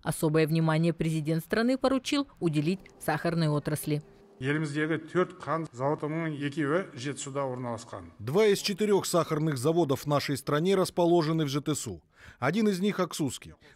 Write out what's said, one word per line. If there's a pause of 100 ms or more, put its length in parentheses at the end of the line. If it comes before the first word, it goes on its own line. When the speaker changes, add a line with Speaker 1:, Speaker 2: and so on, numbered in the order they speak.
Speaker 1:
Особое
внимание
президент
страны
поручил (140)
уделить (180)
сахарной
отрасли. (400)
Speaker 2:
Еліміздегі (100)
төрт
қант
зауытының
екеуі
Жетісуда
орналасқан.
Speaker 3:
Два
из
четырех
сахарных
заводов
в
нашей
стране
расположены
в
Ж
Т
С
У. (380)
Один
из
них —
Аксуский. (220)